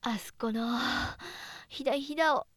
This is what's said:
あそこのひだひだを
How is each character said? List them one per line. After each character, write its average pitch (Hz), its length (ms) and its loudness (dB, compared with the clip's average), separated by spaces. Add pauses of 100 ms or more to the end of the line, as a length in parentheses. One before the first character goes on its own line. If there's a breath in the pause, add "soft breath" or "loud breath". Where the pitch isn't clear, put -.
あ 226 160 0
そ - 200 -10
こ 226 140 0
の 233 260 0 (880 loud breath)
ひ - 160 -10
だ 240 100 4
ひ 285 200 -2
だ 311 220 6
を - 100 0 (100)